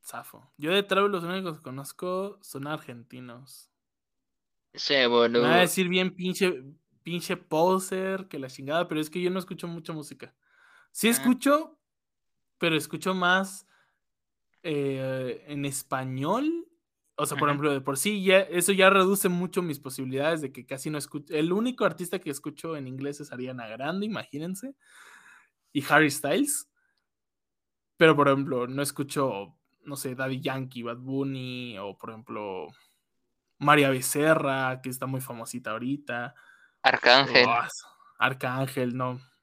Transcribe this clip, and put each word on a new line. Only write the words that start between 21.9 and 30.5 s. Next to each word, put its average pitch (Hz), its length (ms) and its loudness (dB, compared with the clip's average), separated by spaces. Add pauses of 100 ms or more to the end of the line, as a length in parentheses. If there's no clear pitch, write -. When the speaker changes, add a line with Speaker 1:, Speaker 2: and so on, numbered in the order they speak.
Speaker 1:
que 165 120 -8
escucho 151 460 -8
en 135 120 -10
inglés 135 320 -8
es 143 120 -14
Ariana 127 360 -10
Grande, 151 380 -6
imagínense. 185 680 -8 (1000)
Y 139 160 -2
Harry 151 220 6
Styles. 175 580 -2 (1300)
Pero, 160 200 8
por 143 120 6
ejemplo, 135 380 2
no 135 160 -4
escucho, 131 760 -4 (280)
no 143 120 -10
sé, 127 180 -8
Daddy 131 260 -4
Yankee, 131 420 -6